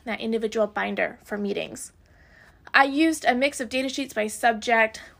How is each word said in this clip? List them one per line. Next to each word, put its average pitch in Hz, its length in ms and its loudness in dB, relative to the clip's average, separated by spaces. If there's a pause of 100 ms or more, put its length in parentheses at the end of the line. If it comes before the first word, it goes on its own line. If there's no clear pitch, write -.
that 208 160 -6
individual 220 460 0
binder 196 560 -4
for 208 160 -8
meetings. - 520 -6 (840)
I 269 100 8
used 302 400 2
a - 100 4
mix 277 280 0
of 226 80 -6
data 262 180 -2
sheets 269 260 -6
by 214 140 -2
subject, 226 760 2 (180)